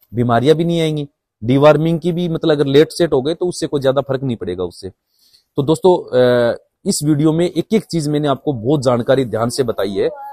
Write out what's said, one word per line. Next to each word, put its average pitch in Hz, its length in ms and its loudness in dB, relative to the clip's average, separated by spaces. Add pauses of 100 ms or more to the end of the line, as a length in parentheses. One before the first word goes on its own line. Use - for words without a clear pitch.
(140)
बीमारियां 120 420 2
भी 170 80 -2
नहीं 170 160 0
आएंगी। 156 280 -4 (360)
डिवॉर्मिंग 147 560 4
की 170 120 -2
भी, 175 160 -2
मतलब, 160 240 0
अगर 143 140 2
लेट 143 260 4
सेट 165 200 -2
हो 127 100 2
गए 151 120 -2
तो 180 120 -4
उससे 170 200 -6
कोई 147 140 -4
ज्यादा 135 200 0
फर्क 131 220 -4
नहीं 127 140 -4
पड़ेगा 90 280 -6
उससे। 90 260 -12 (680)
तो 147 60 0
दोस्तों, 160 560 2
अ, 123 380 2 (300)
इस 196 180 -4
वीडियो 151 280 2
में 170 180 0
एक 165 220 -6
एक 220 120 0
चीज 151 240 -4
मैंने 147 200 -2
आपको 139 240 -2
बहुत 127 300 -2
जानकारी 131 420 2
ध्यान 110 260 -4
से 135 120 -2
बताई 104 280 -2
है, 156 200 -2 (220)